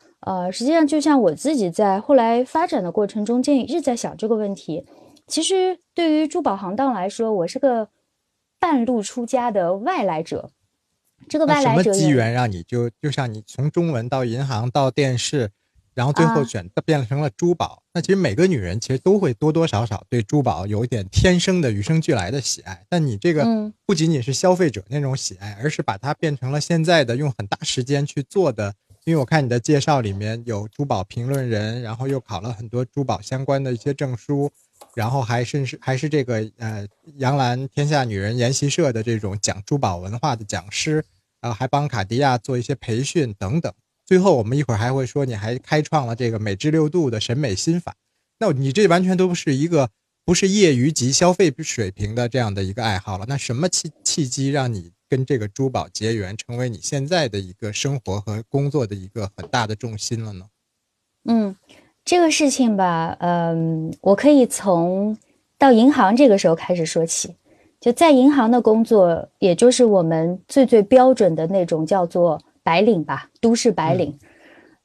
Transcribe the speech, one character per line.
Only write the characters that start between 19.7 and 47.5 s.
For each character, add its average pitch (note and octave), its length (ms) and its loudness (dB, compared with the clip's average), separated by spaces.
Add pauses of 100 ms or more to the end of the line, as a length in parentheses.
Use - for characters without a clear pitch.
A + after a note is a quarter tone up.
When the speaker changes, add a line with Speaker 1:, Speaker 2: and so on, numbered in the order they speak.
Speaker 2:
少 G#2 240 -8
对 B2 120 0
珠 D3 200 0
宝 F#2+ 240 -2
有 G#2 180 -2
一 - 20 -6
点 G#2 240 -6
天 F3+ 300 4
生 F#3 220 0
的 A#2+ 100 0
与 G#2 80 -2
生 D#3+ 200 0
俱 D#3 140 0
来 F#2 160 -2
的 C#3 80 -6
喜 - 240 -6
爱， F2+ 280 -16
但 E3+ 140 0
你 A#2+ 120 -2
这 E3+ 160 0
个 D3+ 120 2
Speaker 1:
嗯。 A3 280 -2 (140)
Speaker 2:
不 G3+ 80 2
仅 D#3+ 160 2
仅 C#3 120 0
是 C3 120 -4
消 F#3 200 2
费 F3 140 2
者 G#2 200 -6
那 C#3 120 -4
种 C3+ 160 -4
喜 F#2+ 240 -10
爱， G#2 220 -12
而 D3+ 80 0
是 - 100 -8
把 A2+ 160 -4
它 C3+ 160 -6
变 D3+ 240 -2
成 B2+ 160 -6
了 D3 80 -2
现 E3 240 0
在 E3 180 4
的 A#2 140 0
用 C#3+ 220 -2
很 G#2+ 80 -8
大 - 160 -4
时 C3+ 200 -4
间 C#3+ 220 0
去 C#3+ 180 -8
做 E3 300 0
的。 G#2 220 -4 (300)
因 E3 100 0
为 D#3 60 2
我 B2+ 40 0
看 D#3 180 2
你 B2+ 60 -2
的 A#2+ 100 0
介 C#3+ 220 2
绍 C#3 220 0
里 G2+ 100 -4
面 G#2+ 320 -6
有 G#2+ 240 -6
珠 - 160 -6
宝 A#2+ 180 -2
评 A#2+ 240 -8
论 C3+ 220 -4
人， A2 320 -4
然 A2+ 160 -10
后 C3 100 -8
又 C3+ 140 -4
考 F#2+ 220 -10
了 A#2+ 100 -8
很 A2+ 160 -12
多 B2 160 -4
珠 C#3+ 180 -6
宝 A#2 200 -4
相 C3 200 -8
关 C#3 220 -2
的 C3 80 -4
一 A#2+ 40 -4
些 C#3 180 -6
证 C3 220 -6
书， C#3+ 340 -4 (440)
然 A2+ 140 -4
后 C3+ 140 -2
还 A#2+ 200 -2
甚 C#3 220 -4
至， - 160 -10
还 C3 160 -4
是 D3+ 120 -4
这 D3 160 0
个， A2 200 -4 (140)
呃， G#2+ 260 -10 (320)
杨 C3+ 200 0
澜 B2+ 320 -2
天 C#3+ 180 -2
下 D3 180 0
女 G#2+ 140 -4
人 G#2+ 180 -4
研 B2 160 2
习 C#3+ 160 -2
社 C#3 240 0
的 A2 100 -4
这 A#2 140 -2
种 G#2 240 -6
讲 G2+ 240 -6
珠 D3 140 -2
宝 G2 200 -2
文 G2 200 -8
化 C#3 160 -2
的 A2 100 -10
讲 G2 280 -8
师， D#3 320 -2 (360)
呃， A#2+ 140 -6
还 C3 140 -6
帮 C#3+ 180 0
卡 A#2 160 -4
地 G#2 140 -4
亚 C#3 200 2
做 B2+ 220 -4
一 A#2+ 40 -4
些 C#3 120 -4
培 A2+ 260 -4
训 C3+ 380 -2
等 G#2+ 220 -2
等。 A2+ 120 -6 (340)
最 F#3 120 4
后 F3+ 180 4
我 A#2 60 0
们 A2+ 140 -2
一 D3 60 0
会 B2+ 100 -2
儿 A2 40 0
还 A#2 160 0
会 C3+ 120 -2
说 C#3 200 -4
你 B2 100 -4
还 A2 240 -6
开 D#3 240 -2
创 D3 240 -2
了 A#2 80 -4
这 A#2 160 -2
个 A2+ 80 -4
美 G2+ 160 -4
智 D3 160 -2
六 D#3 180 2
度 D#3 220 0
的 A2 100 -4
审 A#2+ 160 -2
美 C3+ 180 -2